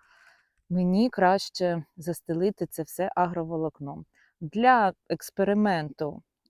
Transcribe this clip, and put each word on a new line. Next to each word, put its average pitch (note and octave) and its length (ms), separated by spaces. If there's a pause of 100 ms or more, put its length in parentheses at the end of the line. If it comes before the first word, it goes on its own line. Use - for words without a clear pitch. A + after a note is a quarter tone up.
(720)
мені F#3 400
краще F3+ 720 (120)
застелити E3+ 720
це - 160
все F3 320
агроволокном. D#3+ 920 (360)
Для G#3+ 520 (160)
експерименту F3+ 1120 (280)